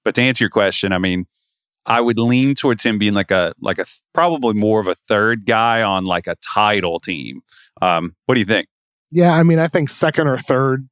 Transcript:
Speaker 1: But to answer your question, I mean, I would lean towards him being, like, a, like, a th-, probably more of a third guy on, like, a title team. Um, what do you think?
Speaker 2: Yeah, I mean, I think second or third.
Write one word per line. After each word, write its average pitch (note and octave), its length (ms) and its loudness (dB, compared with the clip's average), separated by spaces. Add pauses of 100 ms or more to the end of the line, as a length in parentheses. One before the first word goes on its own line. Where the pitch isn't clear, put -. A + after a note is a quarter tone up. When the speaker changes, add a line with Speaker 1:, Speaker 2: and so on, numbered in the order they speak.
Speaker 1:
But - 120 -2
to A#2+ 60 2
answer B2 220 2
your G2 60 0
question, G2 420 0
I F#2 60 0
mean, F2+ 280 -2 (640)
I A#2+ 140 2
would A#2+ 180 0
lean B2+ 340 2
towards B2+ 300 -2
him A2 160 0
being, G#2 160 0
like, G2 160 -2
a, F2+ 280 0
like, - 200 -4
a F#2 60 -4
th-, - 160 -20 (120)
probably D#3 400 0
more G#2+ 260 2
of G2 80 -2
a F2+ 60 -2
third G#2+ 540 -2
guy A2+ 340 2
on, F#2+ 240 -2
like, F2 220 -4
a E2+ 80 -6 (180)
title G2 460 0
team. C2+ 420 -10 (400)
Um, E2+ 340 0 (120)
what C3 80 2
do B2 40 2
you G2+ 60 0
think? G2 220 -2 (420)
Speaker 2:
Yeah, E3+ 240 4
I D#3+ 80 4
mean, E3 160 4
I D#3+ 100 0
think D#3+ 220 -2
second D#3 380 0
or B2+ 100 0
third. C3 540 -2